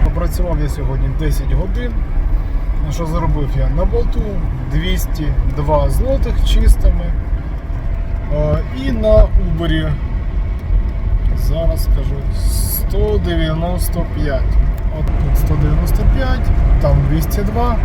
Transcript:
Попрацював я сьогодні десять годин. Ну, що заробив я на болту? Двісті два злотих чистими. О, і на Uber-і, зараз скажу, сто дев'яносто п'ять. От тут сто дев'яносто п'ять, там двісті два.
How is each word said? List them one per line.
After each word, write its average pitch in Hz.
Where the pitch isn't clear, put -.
Попрацював 165
я 143
сьогодні 131
десять 143
годин. -
Ну, 151
що 165
заробив 156
я 131
на 185
болту? -
Двісті 160
два 143
злотих -
чистими. -
О, 151
і 226
на 220
Uber-і, 165
зараз -
скажу, -
сто -
дев'яносто 170
п'ять. 143
От -
тут -
сто -
дев'яносто 151
п'ять, -
там 143
двісті 156
два. 233